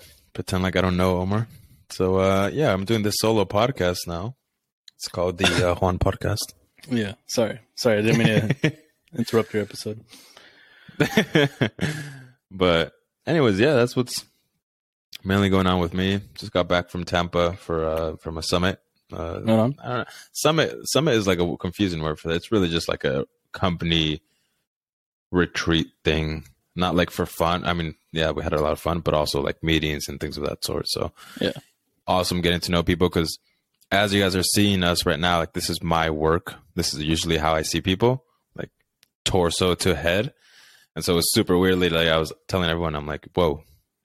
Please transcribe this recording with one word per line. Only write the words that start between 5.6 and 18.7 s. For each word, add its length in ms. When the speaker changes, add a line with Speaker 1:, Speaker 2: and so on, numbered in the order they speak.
Speaker 1:
uh, 40
Speaker 2:
<laughs> 40
Speaker 1:
Juan 200
Podcast. 540
Speaker 2:
Yeah, 260
sorry. 320
Sorry, 240
I 20
didn't 180
mean 80
to 160
Speaker 1:
<laughs> 220
Speaker 2:
interrupt 360
your 100
episode. 400
Speaker 1:
<laughs> 720
But 380
anyways, 360
yeah, 140
that's 200
what's 300
mainly 260
going 180
on 120
with 140
me. 260
Just 160
got 160
back 220
from 160
Tampa 480
for, 320
uh, 320
from 200
a 60
summit. 360